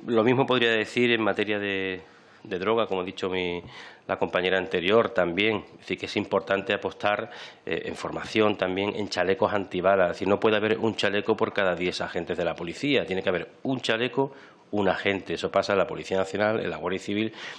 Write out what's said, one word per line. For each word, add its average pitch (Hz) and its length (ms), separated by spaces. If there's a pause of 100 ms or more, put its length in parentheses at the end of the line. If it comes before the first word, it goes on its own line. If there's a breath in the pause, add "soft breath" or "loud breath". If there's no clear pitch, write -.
lo 113 140
mismo 123 220
podría 120 260
decir 120 400
en 113 100
materia 104 380
de 95 420 (420 loud breath)
de 98 160
droga, 107 280
como 95 140
ha - 20
dicho 92 260
mi, 90 320 (460 loud breath)
la 95 100
compañera 92 400
anterior 92 520
también. 92 540 (100)
Es - 60
decir, - 180
que - 100
es - 80
importante 101 580
apostar, 104 560 (360 loud breath)
eh, - 200
en 82 100
formación 101 600
también, 95 380
en 101 140
chalecos 95 440
antibalas. 92 580
Es 85 40
decir, 92 120
no 101 120
puede 107 180
haber 107 200
un 110 180
chaleco 104 400
por 104 180
cada 95 220
diez 87 260
agentes 87 360
de 87 80
la 85 100
policía. 92 500
Tiene 92 160
que 98 80
haber 87 200 (140)
un 131 180
chaleco, 123 520 (380 loud breath)
un 104 160
agente. 92 460
Eso 85 160
pasa 98 240
en 95 60
la 85 80
Policía 82 300
Nacional, 104 420
en 92 100
la 80 80
Guardia 90 220
Civil. 107 340 (260 loud breath)